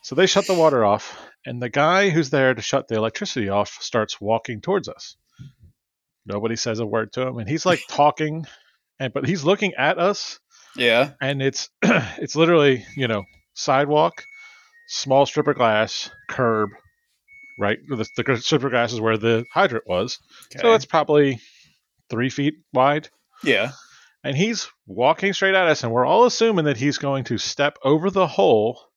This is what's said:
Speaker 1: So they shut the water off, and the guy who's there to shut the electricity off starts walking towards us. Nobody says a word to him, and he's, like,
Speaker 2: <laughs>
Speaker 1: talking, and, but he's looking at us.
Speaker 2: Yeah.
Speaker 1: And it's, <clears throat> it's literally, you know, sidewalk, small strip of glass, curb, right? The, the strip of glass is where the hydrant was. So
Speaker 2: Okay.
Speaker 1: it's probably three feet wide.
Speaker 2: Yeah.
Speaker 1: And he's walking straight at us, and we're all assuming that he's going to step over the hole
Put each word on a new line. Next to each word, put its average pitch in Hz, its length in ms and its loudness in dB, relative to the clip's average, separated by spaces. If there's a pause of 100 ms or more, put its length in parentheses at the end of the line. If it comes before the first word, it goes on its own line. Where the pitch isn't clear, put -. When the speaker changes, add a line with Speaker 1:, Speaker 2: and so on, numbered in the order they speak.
Speaker 1:
So - 140 -10
they 180 100 4
shut 196 220 0
the 190 80 2
water 151 280 4
off, 104 320 0 (300)
and 123 160 -8
the 123 80 -6
guy 175 400 2
who's 156 220 0
there 131 240 2
to 117 80 -12
shut - 240 -2
the 113 80 -4
electricity 110 540 -4
off 101 200 0 (100)
starts - 400 -4
walking 110 400 -4
towards 190 300 -4
us. - 260 -18 (1080)
Nobody 107 300 -4
says 110 240 -6
a 117 80 -4
word 110 260 -4
to 127 140 -6
him, 120 100 -8
and 110 100 -10
he's, 156 200 -6
like, 175 180 0
Speaker 2:
<laughs> - 40 -20
Speaker 1:
talking, 151 580 0 (520)
and, 131 140 -6
but - 140 -4
he's 165 160 -2
looking 196 320 0
at 156 240 0
us. 196 400 -2 (360)
Speaker 2:
Yeah. 123 360 2 (100)
Speaker 1:
And 135 220 -4
it's, - 320 -2
<clears throat> - 80 -6
it's 147 520 -2
literally, 147 480 4 (140)
you 131 100 -2
know, 104 160 -2 (300)
sidewalk, 147 720 0 (640)
small 135 360 2
strip 147 220 -2
of 147 80 0
glass, 110 540 0 (200)
curb, 110 400 0 (880)
right? 104 200 0 (120)
The, 113 180 -4 (100)
the 123 200 0
strip 127 260 -2
of 135 80 -4
glass 120 220 0
is 117 80 -6
where 110 160 2
the 113 360 0
hydrant 156 340 0
was. - 320 -4 (320)
So - 80 -16
Speaker 2:
Okay. 226 160 4
Speaker 1:
it's 139 100 -2
probably 147 540 2 (680)
three 120 200 -2
feet 147 260 -2 (180)
wide. 143 340 2 (360)
Speaker 2:
Yeah. 117 280 0 (520)
Speaker 1:
And 139 140 -6
he's 214 300 -2 (180)
walking 147 480 0
straight 190 220 0
at 185 120 4
us, 151 160 2
and 113 80 -4
we're 123 140 2
all 202 200 4
assuming 226 400 2
that 139 120 0
he's 135 200 -2
going 139 280 -4
to 117 120 -4
step - 460 -2
over 156 260 2
the 185 180 2
hole 123 520 2 (180)